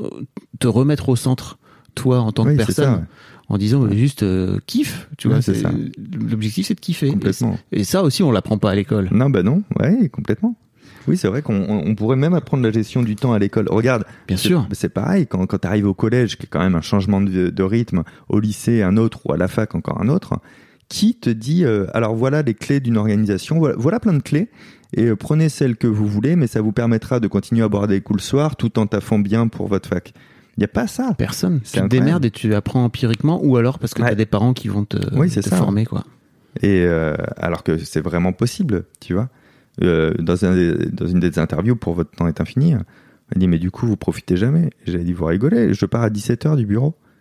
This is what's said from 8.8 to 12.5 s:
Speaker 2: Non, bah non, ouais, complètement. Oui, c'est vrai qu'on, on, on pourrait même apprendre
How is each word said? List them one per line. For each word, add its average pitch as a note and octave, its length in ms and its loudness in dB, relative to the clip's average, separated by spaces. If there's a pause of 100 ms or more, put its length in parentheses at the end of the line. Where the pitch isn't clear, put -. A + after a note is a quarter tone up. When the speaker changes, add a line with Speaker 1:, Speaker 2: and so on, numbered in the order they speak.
Speaker 2:
Non, B2+ 200 4
bah G#2 120 0
non, D3 220 2 (160)
ouais, F#3+ 280 2
complètement. - 480 -4 (520)
Oui, F3 80 0
c'est F#3 100 -2
vrai A2 160 -2
qu'on, A#2+ 120 -2 (140)
on, G#2 200 -2
on A2 80 0
pourrait A2 200 0
même D3 180 2
apprendre C#3+ 280 -2